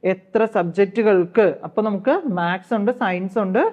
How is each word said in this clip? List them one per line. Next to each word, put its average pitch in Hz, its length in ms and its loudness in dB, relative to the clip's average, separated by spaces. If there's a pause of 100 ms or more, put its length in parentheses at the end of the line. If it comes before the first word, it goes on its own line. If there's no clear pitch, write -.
(120)
എത്ര 190 280 -4 (160)
സബ്ജക്റ്റുകൾക്ക്. 190 880 2 (200)
അപ്പൊ 190 220 -4
നമുക്ക് 208 260 0 (240)
മാത്സ് 180 400 -4
ഉണ്ട്, 202 120 0 (120)
സയൻസ് 190 420 -4
ഉണ്ട് 190 180 0 (100)